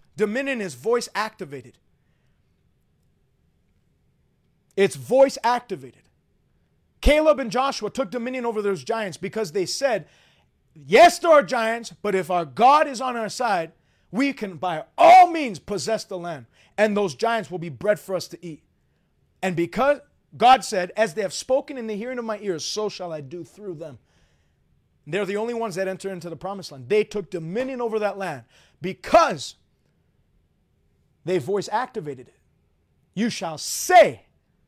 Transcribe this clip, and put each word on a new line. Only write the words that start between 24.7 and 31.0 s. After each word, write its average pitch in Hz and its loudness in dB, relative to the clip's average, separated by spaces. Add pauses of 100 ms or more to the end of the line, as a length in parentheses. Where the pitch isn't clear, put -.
They're 185 -4
the 202 -4
only 233 -6
ones 226 -6
that 190 -4
enter 190 -8
into 175 -12
the 165 -12
promised 190 -12
land. 131 -16
They 208 2
took 208 -10
dominion 226 -6
over 220 -4
that 202 -4
land 165 -8 (360)
because 190 0 (1700)